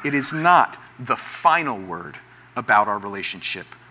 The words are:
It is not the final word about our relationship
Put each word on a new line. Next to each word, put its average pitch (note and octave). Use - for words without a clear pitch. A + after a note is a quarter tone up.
It C#3+
is C3+
not D#3+
the B2+
final D#3
word F2
about G#2+
our G#2
relationship G2